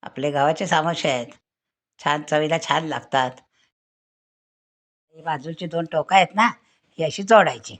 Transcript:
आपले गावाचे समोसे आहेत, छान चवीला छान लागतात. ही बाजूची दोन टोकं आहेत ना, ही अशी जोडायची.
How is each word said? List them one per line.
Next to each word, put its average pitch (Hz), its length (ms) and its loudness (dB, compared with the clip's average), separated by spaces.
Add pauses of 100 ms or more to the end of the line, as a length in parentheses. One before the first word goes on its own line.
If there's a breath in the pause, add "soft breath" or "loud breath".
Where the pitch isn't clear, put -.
आपले 143 280 -6
गावाचे 147 360 0
समोसे 165 440 0
आहेत, 120 160 -4 (720)
छान 147 220 -2
चवीला 156 360 0
छान 160 300 -2
लागतात. 127 420 -2 (1900)
ही 160 60 -20
बाजूची 160 440 -6
दोन 165 260 -2
टोकं 165 240 2
आहेत 185 180 4
ना, 214 120 2 (520)
ही 165 60 -2
अशी 160 180 -6
जोडायची. 196 580 4